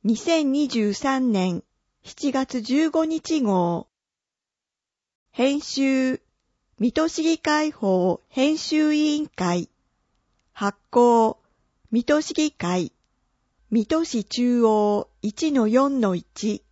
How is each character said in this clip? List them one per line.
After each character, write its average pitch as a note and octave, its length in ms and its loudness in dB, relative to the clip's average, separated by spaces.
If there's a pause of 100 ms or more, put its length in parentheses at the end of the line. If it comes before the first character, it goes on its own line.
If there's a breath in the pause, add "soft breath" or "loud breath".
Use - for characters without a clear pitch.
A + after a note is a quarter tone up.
二 G#3+ 140 0
千 D#4 340 0
二 C#4+ 160 0
十 G#3+ 260 0
三 C4 380 0
年 F#3 320 0 (400)
七 - 280 -6
月 C4 300 -4
十 C#4+ 280 0
五 D#4+ 160 0
日 D#4+ 360 -4
号。 F3+ 460 0 (1500)
編 C#4 280 0
集、 C4 600 0 (560)
水 A3+ 140 0
戸 D#4+ 160 0
市 D#4+ 160 -6
議 E4 160 0
会 D4+ 320 0
報 F#3 560 0
編 D4 300 0
集 D4+ 360 0
委 D4+ 220 0
員 D4+ 120 -4
会。 F3+ 420 -4 (800)
発 - 260 -6 (120)
行、 A#3 480 4 (520)
水 A#3+ 140 0
戸 D4+ 180 2
市 - 120 -10
議 D4+ 180 0
会。 F3+ 400 -4 (800)
水 A3 180 0
戸 D#4+ 160 0
市 A3+ 220 -4
中 A#3+ 380 0
央 G#3 440 2 (140)
一 D4 320 -2
の A3+ 160 2
四 C4+ 320 2
の F#3+ 140 0
一。 - 560 -6